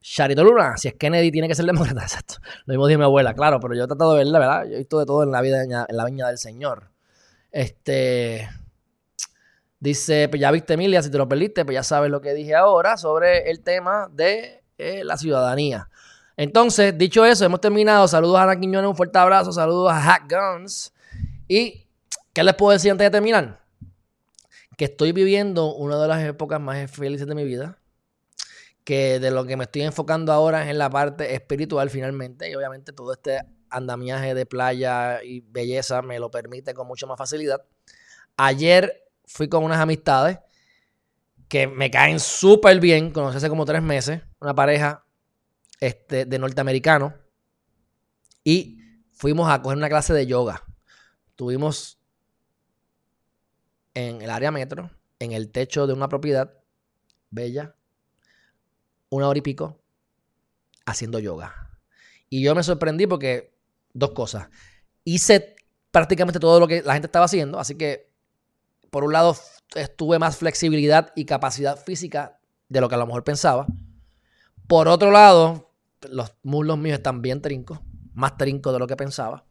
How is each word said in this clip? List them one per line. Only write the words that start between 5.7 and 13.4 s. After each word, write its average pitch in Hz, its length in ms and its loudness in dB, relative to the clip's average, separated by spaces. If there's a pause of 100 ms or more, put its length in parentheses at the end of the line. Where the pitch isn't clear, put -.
la 117 100 -4
viña 127 220 -6
del 123 120 -6
Señor. 117 500 -10 (640)
Este, 123 960 -4 (1300)
dice, 147 500 0
"Pues 147 100 -4
ya 143 100 4
viste, 160 240 0
Emilia, 180 300 2
si 143 80 -8
te 139 80 -2
lo 131 80 0
perdiste, 165 380 -2
pues 135 100 -4
ya 131 80 -4
sabes 147 260 0
lo 143 120 -4
que 143 120 -4
dije 151 220 -2
ahora 190 420 4
sobre 165 540 2